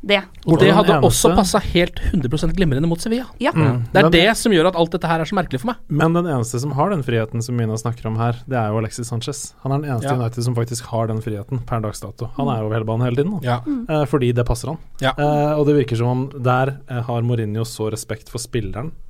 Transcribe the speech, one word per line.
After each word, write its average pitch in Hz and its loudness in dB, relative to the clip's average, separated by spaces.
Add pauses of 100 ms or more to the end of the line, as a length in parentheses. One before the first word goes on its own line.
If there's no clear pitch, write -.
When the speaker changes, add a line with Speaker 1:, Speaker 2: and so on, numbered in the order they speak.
Speaker 1:
det. 202 0 (240)
Speaker 2:
Og 165 6
det 185 8
Speaker 3:
Den 196 6
Speaker 2:
hadde 196 6
Speaker 3:
eneste 156 4
Speaker 2:
også - 4
passet 190 4 (100)
helt 175 2
hundre 131 0
prosent 156 0
glimrende 165 2
mot 165 0
Sevilla. 240 -2 (160)
Speaker 1:
Ja. 262 2
Speaker 3:
Mm. 123 2
Speaker 2:
Det - 2
er 190 8
Speaker 3:
Men 156 6
Speaker 2:
det 185 6
som 226 2
gjør 165 6
at 185 -2
alt 170 2
dette 175 -4
her 165 0
er 160 0
så - -8
merkelig 156 -2
for 220 -4
meg. 240 -4 (120)
Speaker 3:
Men 156 2
den 175 0
eneste 123 -2
som 143 -4
har 147 0
den 175 -2
friheten 117 -2
som 123 -4
Mina 113 0
snakker 117 -6
om 110 -4
her, 117 0 (120)
det 131 -4
er 110 0
jo 107 0
Alexis 113 -4
Sanchez. - -8
Han 135 -2
er 139 0
den 147 -6
eneste 117 -2
Speaker 2:
Ja. 139 0
Speaker 3:
i 131 0
United 120 -4
som 123 0
faktisk 117 -4
har 113 -2
den 110 -2
friheten 110 -6
per 117 -4
dags 107 -6
dato. 107 -10
Han 139 -2
Speaker 1:
Mm. 127 0
Speaker 3:
er 110 -2
over 107 -2
hele 113 0
banen 113 0
hele 123 0
tiden 151 2
nå. 185 -4
Speaker 2:
Ja. 123 0
Speaker 1:
Mm. 262 -4
Speaker 3:
Eh, 151 2
fordi 123 2
det 120 2
passer 120 -2
han. 160 -8 (220)
Speaker 2:
Ja. 131 2
Speaker 3:
Eh, 147 2
og 147 4
det 147 4 (100)
virker 117 -2
som 117 2
om 127 -2 (140)
der, 127 2 (140)
eh, 123 -4
har 120 -2
Mourinho 113 -2
så 110 -4
respekt 107 -8
for 123 -8
spilleren 113 -6 (180)